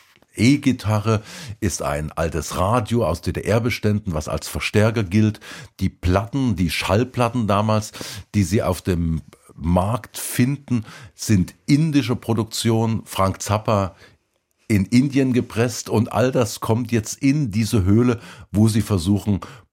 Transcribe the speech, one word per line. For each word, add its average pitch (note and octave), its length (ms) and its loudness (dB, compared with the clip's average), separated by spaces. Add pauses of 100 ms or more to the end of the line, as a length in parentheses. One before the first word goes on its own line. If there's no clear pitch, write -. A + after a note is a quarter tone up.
(360)
E-Gitarre, A2 840 2 (380)
ist - 240 -4
ein D2 280 -4
altes D#2+ 460 -4
Radio A2 480 0
aus E2+ 160 -2
D-D-R-Beständen, G#2 920 -2
was D#2 120 -4
als - 200 -6
Verstärker A2 560 0
gilt. G#2 360 2 (400)
Die F#2+ 100 0
Platten, G#2 640 0
die E2+ 160 0
Schallplatten A#2+ 760 0
damals, G#2+ 460 0 (420)
die G#2 100 4
sie F2+ 200 2
auf F2+ 180 -2
dem E2+ 400 0 (320)
Markt F#2 640 -2
finden, B2 640 -2 (300)
sind F#2 400 0 (140)
indische C#3+ 480 2
Produktion. A2+ 920 -2
Frank F#2+ 380 -2
Zappa G#2 520 0 (720)
in G2 180 2
Indien C3 460 2
gepresst, A#2 580 -2
und G#2 220 0
all B2+ 200 0
das A#2 280 -2
kommt A#2 320 -2
jetzt A2 300 -4
in C#3 300 2
diese G#2 340 0
Höhle, A2+ 340 4 (320)
wo G#2 160 4
sie A2 140 2
versuchen, G2 580 0 (320)